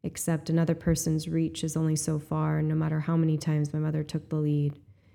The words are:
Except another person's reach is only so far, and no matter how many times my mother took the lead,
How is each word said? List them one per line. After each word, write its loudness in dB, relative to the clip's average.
Except -2
another 4
person's 0
reach -2
is -4
only 2
so -2
far, 0
and 0
no 0
matter 0
how 0
many 2
times 0
my -2
mother 0
took -8
the -4
lead, 0